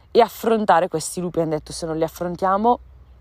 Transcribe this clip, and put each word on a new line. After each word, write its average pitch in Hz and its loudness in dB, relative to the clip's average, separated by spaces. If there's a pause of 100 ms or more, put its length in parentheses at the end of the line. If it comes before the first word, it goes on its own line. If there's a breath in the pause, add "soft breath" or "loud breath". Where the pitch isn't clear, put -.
(120)
e - 4
affrontare 202 2
questi 160 -6
lupi. 175 -4
Han 165 0
detto: 151 -6
"Se - -10
non 160 -4
li 160 -2
affrontiamo, 185 0 (420)